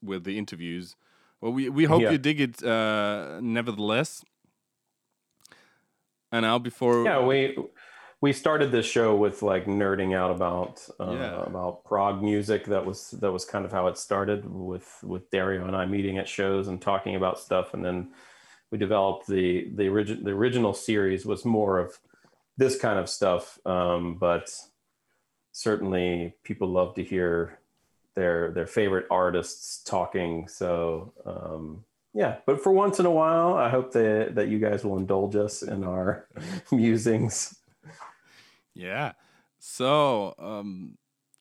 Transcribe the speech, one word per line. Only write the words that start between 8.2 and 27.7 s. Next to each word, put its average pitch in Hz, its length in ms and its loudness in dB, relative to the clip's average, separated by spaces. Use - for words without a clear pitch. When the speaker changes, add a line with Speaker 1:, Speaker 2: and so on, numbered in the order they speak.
Speaker 2:
we 139 140 4
started 151 380 2
this 117 120 4
show 113 320 4
with, 101 260 2
like, 95 220 2
nerding 98 500 0
out 92 180 2
about, 90 540 -4
uh, 92 120 -4
Speaker 1:
Yeah. 110 320 -6
Speaker 2:
about 90 400 -6
prog 98 380 0
music 104 440 0
that 98 180 0
was, 95 280 -8
that 101 200 -2
was 90 140 -6
kind 98 180 -4
of 92 80 -10
how 92 140 0
it 90 100 0
started 101 480 -2
with, 92 580 -10
with 95 280 -10
Dario 92 360 0
and 92 80 -4
I 92 120 0
meeting 98 320 -2
at 95 100 -4
shows 98 400 0
and 92 120 -6
talking 98 360 -2
about 92 240 0
stuff. 92 320 0
And 92 100 -6
then 90 300 -4
we 110 60 -4
developed 98 520 2
the, 92 460 0
the 101 100 0
origi-, 101 380 0
the 101 100 -2
original 113 420 2
series 98 500 0
was 107 220 -4
more 107 320 4
of 87 200 -4
this 131 200 4
kind 104 200 0
of 92 100 -2
stuff. 90 580 0
Um, 87 500 0
but 87 380 0
certainly 90 840 -2
people 107 240 -6
love 90 300 0
to 90 80 -4
hear 87 560 -2